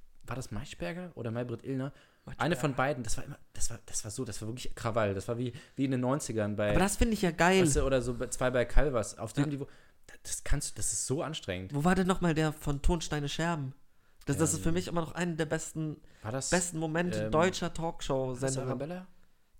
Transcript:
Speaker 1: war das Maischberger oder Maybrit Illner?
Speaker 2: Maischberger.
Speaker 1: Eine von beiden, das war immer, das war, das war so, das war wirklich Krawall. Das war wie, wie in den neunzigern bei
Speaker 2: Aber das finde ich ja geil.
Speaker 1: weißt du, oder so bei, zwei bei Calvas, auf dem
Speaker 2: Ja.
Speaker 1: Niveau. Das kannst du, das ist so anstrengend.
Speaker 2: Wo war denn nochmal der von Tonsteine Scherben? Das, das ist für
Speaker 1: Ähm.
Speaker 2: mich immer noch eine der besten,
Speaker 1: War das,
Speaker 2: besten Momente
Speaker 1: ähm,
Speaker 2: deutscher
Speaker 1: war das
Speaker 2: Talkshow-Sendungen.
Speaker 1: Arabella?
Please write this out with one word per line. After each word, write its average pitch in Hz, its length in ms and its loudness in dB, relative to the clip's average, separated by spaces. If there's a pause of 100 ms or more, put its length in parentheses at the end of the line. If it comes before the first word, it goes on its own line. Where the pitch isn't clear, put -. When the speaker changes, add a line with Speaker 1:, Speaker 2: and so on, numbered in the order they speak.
(240)
Speaker 1:
war 117 120 -6
das 131 140 -8
Maischberger 170 640 -8
oder 113 160 -6
Maybrit 117 340 -6
Illner? 135 280 -4 (320)
Speaker 2:
Maischberger. - 200 -4
Speaker 1:
Eine 165 120 2
von 139 180 0
beiden, 131 300 0
das - 120 2
war - 80 -4
immer, 143 140 -12 (140)
das - 180 2
war, 113 160 -8
das - 180 -6
war 110 60 -6
so, 127 140 -4
das 107 180 -8
war 107 60 -6
wirklich 123 260 -4
Krawall. 107 400 0
Das 95 140 -4
war 117 100 -2
wie, 123 140 -2 (240)
wie 135 80 0
in 135 80 0
den 127 80 0
neunzigern 110 560 0
bei 104 140 2
Speaker 2:
Aber 104 100 6
das 202 160 2
finde 233 180 4
ich 202 80 -2
ja 180 80 4
geil. 180 320 6
Speaker 1:
weißt 147 140 4
du, 147 80 4
oder 131 180 2
so 123 120 -2
bei, 117 140 -4
zwei 131 220 0
bei 123 140 4
Calvas, 123 540 4
auf - 140 -8
dem 143 120 2
Speaker 2:
Ja. 151 60 -2
Speaker 1:
Niveau. 139 180 -6 (560)
Das - 180 -8
kannst - 300 2
du, - 40 -10
das - 160 -2
ist - 140 -4
so 147 160 -2
anstrengend. 98 500 -6
Speaker 2:
Wo 143 120 -2
war 185 100 6
denn 190 140 2
nochmal 175 260 4
der 156 180 2
von 143 300 -4
Tonsteine 151 460 2
Scherben? 156 460 -2 (520)
Das, 139 100 0
das 156 160 2
ist 156 100 -4
für - 60 2
Speaker 1:
Ähm. - 60 4
Speaker 2:
mich 185 120 -2
immer - 140 -2
noch 160 140 -6
eine 175 200 -2
der 156 120 -2
besten, 156 500 -4 (260)
Speaker 1:
War 110 80 -6
das, 131 200 -4
Speaker 2:
besten 175 280 2
Momente 160 460 -2
Speaker 1:
ähm, 110 60 -2
Speaker 2:
deutscher 175 360 2
Speaker 1:
war 165 40 -4
das - 80 -8
Speaker 2:
Talkshow-Sendungen. 131 920 -2
Speaker 1:
Arabella? 156 380 -6 (540)